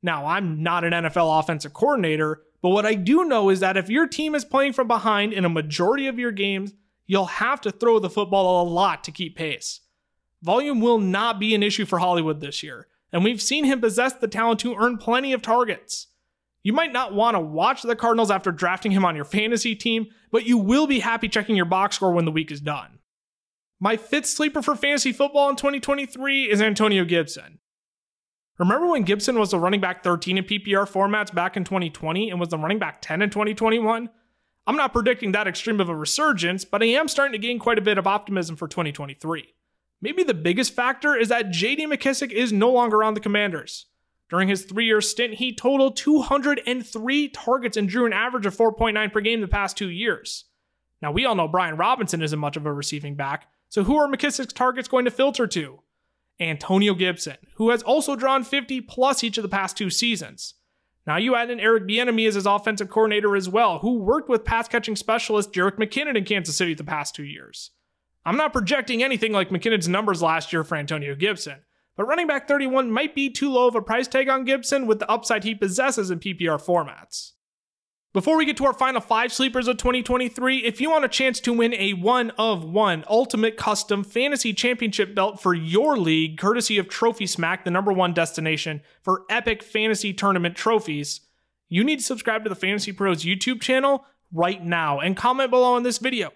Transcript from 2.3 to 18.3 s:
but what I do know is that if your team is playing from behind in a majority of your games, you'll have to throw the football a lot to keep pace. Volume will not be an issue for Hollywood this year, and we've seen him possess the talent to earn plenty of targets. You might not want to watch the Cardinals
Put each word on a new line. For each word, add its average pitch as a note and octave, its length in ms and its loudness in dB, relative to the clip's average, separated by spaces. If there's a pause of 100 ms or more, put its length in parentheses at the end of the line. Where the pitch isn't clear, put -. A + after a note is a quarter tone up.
but F3+ 80 4
what G#3 160 4
I A3 80 4
do B3 320 4
know A3 240 4
is F#3+ 100 4
that F#3+ 160 2
if F#3+ 140 -2
your D4+ 160 4
team D#4 280 -4
is D4 120 -2
playing C#4 260 2
from B3 160 0
behind G#3+ 460 2
in F#3+ 100 0
a F3 60 2
majority F3 560 0
of B3 120 -4
your A#3+ 140 -2
games, G3 400 -4 (340)
you'll F#3+ 200 2
have B3 340 -2
to G#3 100 -4
throw A#3 280 4
the G3 100 0
football F#3 540 2
a F3 40 0
lot F3 380 0
to E3 80 -12
keep E3 240 -10
pace. - 440 -8 (600)
Volume A#3+ 380 0
will A#3 180 4
not G3+ 400 0
be G#3+ 160 0
an G#3 80 2
issue G#3 220 0
for F#3 140 0
Hollywood E3 420 0
this - 220 -10
year, C#3+ 240 -16 (260)
and F3 120 2
we've A3+ 160 0
seen D4 240 0
him C4 160 2
possess A#3 320 2
the A#3+ 160 -4
talent A3+ 320 0
to A#3+ 140 -4
earn A3+ 240 0
plenty B3+ 340 0
of B3+ 80 0
targets. - 680 -2 (540)
You G#3 120 0
might D#4+ 180 0
not A#3+ 220 -2
want A3+ 200 4
to F#3 60 2
watch E3 420 0
the A#3 140 -2
Cardinals A3+ 340 2